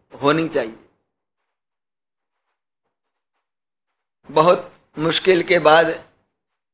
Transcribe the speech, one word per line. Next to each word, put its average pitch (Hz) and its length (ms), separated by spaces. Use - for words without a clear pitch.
होनी 156 240
चाहिए। 117 320
बहुत 165 420
मुश्किल 170 440
के 175 160
बाद 160 500